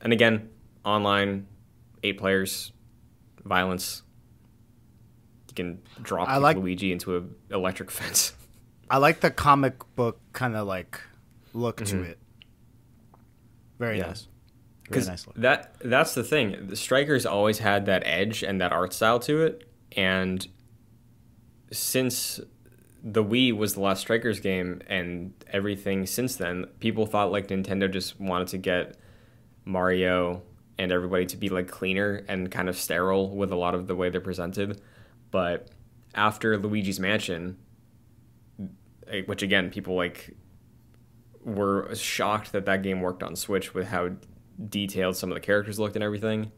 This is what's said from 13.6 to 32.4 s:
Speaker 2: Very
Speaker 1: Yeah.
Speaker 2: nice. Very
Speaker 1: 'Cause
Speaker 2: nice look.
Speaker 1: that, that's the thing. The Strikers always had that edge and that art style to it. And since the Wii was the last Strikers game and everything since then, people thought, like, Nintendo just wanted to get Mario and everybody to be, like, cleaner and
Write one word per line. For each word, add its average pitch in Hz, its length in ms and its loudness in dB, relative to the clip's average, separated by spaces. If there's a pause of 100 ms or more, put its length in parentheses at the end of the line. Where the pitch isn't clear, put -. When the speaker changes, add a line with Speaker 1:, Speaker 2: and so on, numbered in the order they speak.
Speaker 2:
Very 113 180 -2
Speaker 1:
Yeah. 90 100 -2
Speaker 2:
nice. 95 200 -12 (640)
Very - 100 0
Speaker 1:
'Cause 110 80 0
Speaker 2:
nice 90 180 -10
look. - 120 -20
Speaker 1:
that, 123 460 2
that's 131 300 2
the 123 100 -2
thing. 110 440 0
The 98 80 -8
Strikers 139 500 2
always 104 340 4
had 101 280 4
that 92 180 4
edge 98 380 0
and 95 180 0
that 90 100 2
art 90 220 0
style 117 280 4
to 151 200 2
it. - 260 0 (280)
And 92 500 2 (1300)
since - 680 -2 (640)
the 110 200 2
Wii 120 320 4
was 104 200 0
the 98 60 -6
last 98 200 2
Strikers 117 380 0
game 92 480 -2
and 87 460 -4 (180)
everything 98 540 -2
since 123 300 -4
then, 90 300 -4 (140)
people 110 260 0
thought, 104 260 2
like, 98 160 -2
Nintendo 98 440 0
just 92 280 -6
wanted 92 300 -2
to 98 80 -6
get 90 400 -2 (680)
Mario 90 800 2 (340)
and 92 140 -2
everybody 90 360 2
to 95 100 -10
be, 98 120 -4
like, 92 200 -2
cleaner 98 580 -2
and 92 240 -4